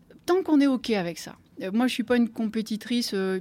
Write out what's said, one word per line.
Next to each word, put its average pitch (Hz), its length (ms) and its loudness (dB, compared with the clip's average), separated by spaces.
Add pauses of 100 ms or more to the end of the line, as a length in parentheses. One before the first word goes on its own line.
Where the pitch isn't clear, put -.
(280)
tant 359 160 4
qu'on 302 180 4
est 285 60 6
ok 254 240 0
avec 175 260 0
ça. - 180 -14 (280)
Euh, 185 100 -6
moi, 240 140 2
je 240 60 -2
suis 247 100 -2
pas 247 120 0
une 233 140 2
compétitrice, 220 880 -4
euh, 190 260 -2